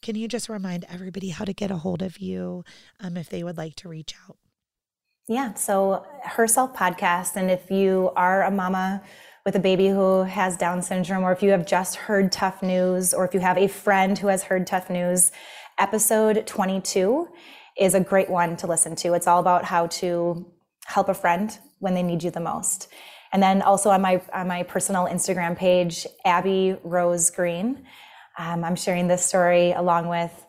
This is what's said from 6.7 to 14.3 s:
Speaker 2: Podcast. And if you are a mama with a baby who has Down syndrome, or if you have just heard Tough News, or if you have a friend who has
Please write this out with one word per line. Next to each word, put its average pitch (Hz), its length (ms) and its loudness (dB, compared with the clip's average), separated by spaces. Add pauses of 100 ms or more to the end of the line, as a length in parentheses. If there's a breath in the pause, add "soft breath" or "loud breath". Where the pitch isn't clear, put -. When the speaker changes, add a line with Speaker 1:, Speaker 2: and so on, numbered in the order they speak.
Speaker 2:
Podcast. 180 640 0
And 185 140 0
if 185 200 -2
you 190 460 2
are 185 280 4
a 185 60 2
mama 190 520 -2 (440 loud breath)
with 196 100 0
a 190 40 2
baby 190 280 4
who 190 340 4
has 185 360 -2
Down 180 240 -2
syndrome, 185 420 -2
or 185 80 2
if 185 100 -2
you 202 80 6
have 180 160 2
just 185 300 0
heard 196 340 2
Tough 190 320 -4
News, 185 520 2
or 185 100 2
if 180 80 -4
you 190 80 2
have 180 180 2
a 196 80 4
friend 196 520 2
who 202 100 -2
has 190 140 2